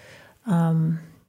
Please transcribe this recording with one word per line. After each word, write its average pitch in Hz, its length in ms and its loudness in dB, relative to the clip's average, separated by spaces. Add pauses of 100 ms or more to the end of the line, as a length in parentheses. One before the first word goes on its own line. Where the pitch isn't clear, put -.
(460)
um, 165 540 0 (280)